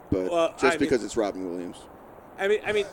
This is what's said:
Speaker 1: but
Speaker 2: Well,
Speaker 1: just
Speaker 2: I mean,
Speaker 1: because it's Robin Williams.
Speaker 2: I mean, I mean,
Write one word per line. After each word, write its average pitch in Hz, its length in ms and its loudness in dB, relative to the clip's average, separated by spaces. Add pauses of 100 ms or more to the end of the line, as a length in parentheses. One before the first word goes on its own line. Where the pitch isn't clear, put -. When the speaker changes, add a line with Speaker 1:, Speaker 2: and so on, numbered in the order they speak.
(100)
Speaker 1:
but 185 200 0
Speaker 2:
Well, 165 220 2
Speaker 1:
just - 120 0
Speaker 2:
I 131 60 6
mean, 160 100 2
Speaker 1:
because 123 240 2
it's 104 120 -8
Robin 92 340 0
Williams. 90 260 -8 (600)
Speaker 2:
I 196 100 0
mean, 214 180 2
I 202 60 0
mean, 208 200 0